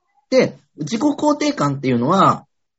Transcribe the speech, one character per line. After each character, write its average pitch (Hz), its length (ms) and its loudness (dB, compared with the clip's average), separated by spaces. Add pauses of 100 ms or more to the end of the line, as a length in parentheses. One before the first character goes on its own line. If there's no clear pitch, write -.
(280)
で、 254 280 2 (200)
自 214 220 -6
己 - 20 -4
肯 294 360 0
定 294 160 -2
感 143 240 -2
っ 139 40 -10
て 135 80 -4
い 127 40 0
う 120 60 0
の 120 100 -2
は、 170 380 2 (320)